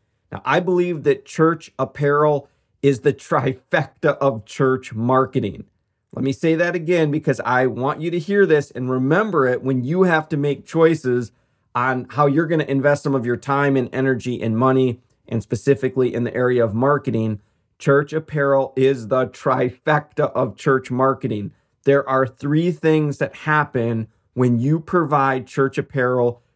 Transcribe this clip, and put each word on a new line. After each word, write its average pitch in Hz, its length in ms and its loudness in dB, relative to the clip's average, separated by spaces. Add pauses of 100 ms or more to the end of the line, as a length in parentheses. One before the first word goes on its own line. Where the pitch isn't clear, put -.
(320)
Now, 98 140 -12
I 151 160 2
believe 180 420 -2
that 143 220 0
church 160 520 0
apparel 143 720 0 (340)
is 139 200 2
the 143 120 2
<laughs> - 0 -
trifecta 143 1080 -2
of 131 260 -2
church 131 480 -2
marketing. 120 720 -2 (480)
Let - 100 -6
me 135 80 -2
say 160 240 0
that 175 200 0
again 160 360 0
because 147 300 -2
I 127 260 0
want 123 320 -4
you 165 100 -6
to 175 100 -4
hear 196 260 2
this 151 260 2
and 127 180 -6
remember 143 580 2
it 123 160 -2
when 127 200 -2
you 175 200 0
have 160 260 2
to 156 80 -2
make 143 280 -2
choices 156 680 0 (420)
on 127 340 -2
how 147 160 2
you're 147 220 2
gonna 156 160 2
invest 139 400 2
some 143 100 0
of 120 140 -2
your 120 100 -2
time 139 400 0
and 127 160 -2
energy 127 480 -2
and 113 160 -2
money, 131 440 2 (260)
and 117 160 -6
specifically 127 720 0
in 120 80 -2
the 117 100 -6
area 123 320 2
of 104 80 -4
marketing. 117 680 -2 (380)
Church 147 340 0
apparel 139 640 -2
is 131 340 0
the 127 180 0
trifecta 135 1080 -2
of 123 240 -4
church 131 320 0
marketing. 123 600 -2 (320)
There 139 260 2
are 131 160 2
three 151 460 -2
things 156 480 0
that - 160 -4
happen 120 720 -2 (260)
when 123 260 2
you 147 200 0
provide 139 640 0
church - 320 -2
apparel 123 640 -2 (140)